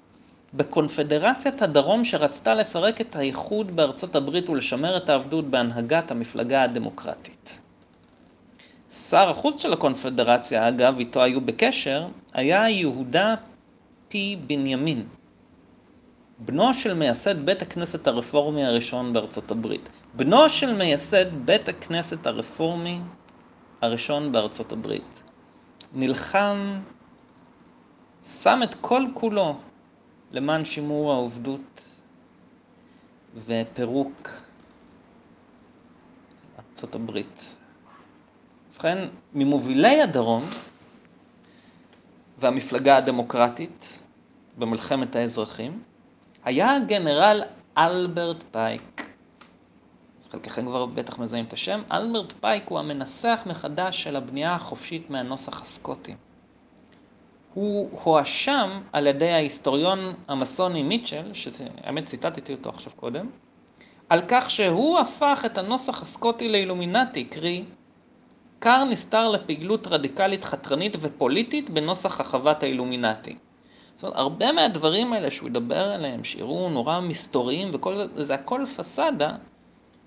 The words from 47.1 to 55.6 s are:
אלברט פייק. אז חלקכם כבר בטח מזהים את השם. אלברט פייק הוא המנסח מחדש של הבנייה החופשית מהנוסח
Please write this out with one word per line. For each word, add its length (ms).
אלברט 720
פייק. 640
אז 80
חלקכם 380
כבר 200
בטח 340
מזהים 260
את 80
השם. 280
אלברט 400
פייק 360
הוא 120
המנסח 640
מחדש 580
של 120
הבנייה 400
החופשית 540
מהנוסח 520